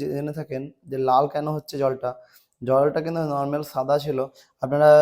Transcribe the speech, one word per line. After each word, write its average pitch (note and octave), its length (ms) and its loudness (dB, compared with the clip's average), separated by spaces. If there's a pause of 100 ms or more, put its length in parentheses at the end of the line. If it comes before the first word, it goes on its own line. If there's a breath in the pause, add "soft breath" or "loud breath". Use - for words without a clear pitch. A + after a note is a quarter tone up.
জেনে D3 380 -6
থাকেন C#3 240 -8 (280)
যে C3+ 60 -6 (120)
লাল C3 160 4 (100)
কেন D3 120 -4 (100)
হচ্ছে - 260 -10
জলটা, C3 300 -2 (500 loud breath)
জলটা C#3 440 2
কিন্তু E3 140 -4 (140)
নর্মাল C#3+ 280 -4 (100)
সাদা C3+ 320 0
ছিল। D3 140 -4 (440 soft breath)
আপনারা C#3+ 260 4 (140)